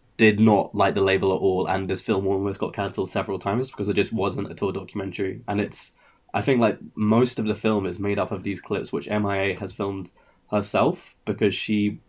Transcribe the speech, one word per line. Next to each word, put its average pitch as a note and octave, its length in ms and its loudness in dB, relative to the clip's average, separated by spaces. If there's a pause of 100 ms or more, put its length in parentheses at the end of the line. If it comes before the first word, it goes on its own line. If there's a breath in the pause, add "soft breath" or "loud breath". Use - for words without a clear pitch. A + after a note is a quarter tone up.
(180)
did G#2+ 220 6
not G#2+ 340 6
like G2 200 2
the G2+ 60 2
label F#2+ 340 4
at F2+ 60 -2
all, F#2 260 2
and F#2+ 220 -2
this F#2+ 140 -4
film G2 240 0
almost G2 340 0
got - 140 -4
cancelled G2 360 -4
several F#2+ 280 -4
times A2+ 320 -2
because G2+ 180 -6
it G2+ 60 0
just F#2+ 180 0
wasn't G2 380 -2
a - 40 -12
tour G2 180 -2
documentary. G2 760 -8
And G#2 120 -2
it's, - 320 -8 (420 soft breath)
I G#2 80 0
think, C3 180 4
like, G#2+ 180 2 (160)
most A2 440 2
of A2+ 80 -2
the G#2+ 80 0
film G#2 320 0
is F2+ 120 -6
made G2 200 -2
up F#2 140 -2
of F#2 100 -6
these G2 180 -6
clips, - 320 -6
which - 160 -4
M G#2 180 0
I G2+ 120 -2
A G2 160 0
has F#2+ 180 -8
filmed G2 400 -6 (380 soft breath)
herself G#2+ 640 0 (100)
because G2+ 300 2
she G#2 440 0 (100)